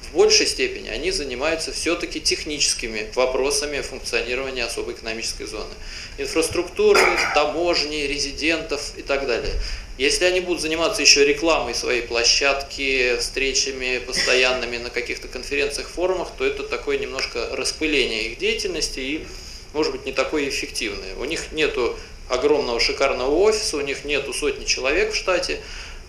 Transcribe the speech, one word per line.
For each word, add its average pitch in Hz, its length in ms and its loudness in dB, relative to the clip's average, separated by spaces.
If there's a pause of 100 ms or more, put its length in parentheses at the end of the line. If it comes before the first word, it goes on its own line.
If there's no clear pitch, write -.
в - 140 -12
большей 202 320 6
степени 113 400 -2
они 131 240 -2
занимаются 143 600 -2
все-таки 165 480 -2
техническими 120 960 -2
вопросами 135 680 0
функционирования 123 840 -4
особой 117 300 -4
экономической 113 500 -8
зоны. 104 280 -8 (440)
Инфраструктуры, 175 840 4 (200)
<coughs> - 160 0
таможни, 151 720 2
резидентов 143 920 -2
и - 60 -10
так 135 240 0
далее. 98 260 0 (460)
Если 143 240 2
они 180 160 4
будут 175 220 0
заниматься 156 400 0
еще 143 240 8
рекламой 143 500 4
своей 123 260 0
площадки, 131 1160 2
встречами 127 800 -2
постоянными 127 800 2
на 120 120 -6
каких-то 120 380 -4
конференциях, 139 640 -4
форумах, 180 480 -2
то 131 80 0
это 139 180 -2
такое 139 340 -2
немножко 127 540 -4
распыление 123 800 0
их 110 60 -10
деятельности 185 640 -2
и, 143 260 -6 (460)
может 151 180 0
быть, 131 140 -8
не 131 80 -4
такое 139 340 0
эффективное. 98 720 -6
У 117 80 -4
них 156 260 -6
нету 127 480 0 (300)
огромного 127 500 2
шикарного 127 500 2
офиса, 202 460 4
у 143 60 0
них 135 240 -4
нету 139 280 0
сотни 143 300 -2
человек 160 480 2
в - 60 -2
штате. 175 420 0 (500)